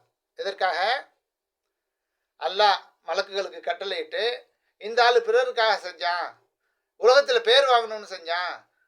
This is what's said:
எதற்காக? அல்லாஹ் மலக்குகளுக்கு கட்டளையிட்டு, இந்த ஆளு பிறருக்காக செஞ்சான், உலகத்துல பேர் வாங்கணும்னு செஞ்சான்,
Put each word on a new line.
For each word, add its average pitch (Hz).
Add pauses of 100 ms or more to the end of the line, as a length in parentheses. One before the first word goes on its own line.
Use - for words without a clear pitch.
(360)
எதற்காக? 190 (1300)
அல்லாஹ் 190 (260)
மலக்குகளுக்கு 185
கட்டளையிட்டு, 185 (320)
இந்த 233
ஆளு 240
பிறருக்காக 226
செஞ்சான், 175 (680)
உலகத்துல 254
பேர் 247
வாங்கணும்னு 220
செஞ்சான், 170 (220)